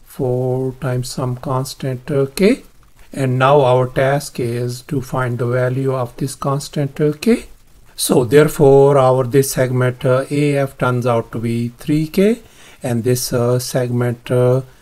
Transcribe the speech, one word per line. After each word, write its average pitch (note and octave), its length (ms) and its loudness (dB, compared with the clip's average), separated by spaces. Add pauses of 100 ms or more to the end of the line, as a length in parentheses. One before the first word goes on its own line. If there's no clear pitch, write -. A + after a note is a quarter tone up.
four B2+ 760 -2
times B2 280 -4
some B2+ 280 -6
constant, C3 720 -6
uh, C#3 240 0
k. A#3 280 2 (500)
And B2+ 260 -2
now C#3 220 6
our B2+ 260 2
task C#3 540 -2
is B2 420 -6
to - 180 -6
find B2 380 -4
the A#2+ 80 -2
value B2+ 480 -2
of B2 220 -6
this C3+ 180 -6
constant, C#3+ 680 -4
uh, D3+ 120 2
k. A3+ 340 0 (500)
So - 280 0
therefore, C#3 760 6
our C3 260 2
this C3+ 280 0
segment, B2+ 520 -2
uh, C3 260 2
A D3 260 0
F C#3 220 -2
turns B2 280 -2
out A#2 240 -2
to - 80 -8
be A#2 300 -4 (100)
three D#3 300 -2
K, G3+ 320 2 (420)
and A#2+ 220 -2
this, B2 280 0
uh, A#2+ 280 0
segment, B2 720 -4
uh, B2 300 2 (200)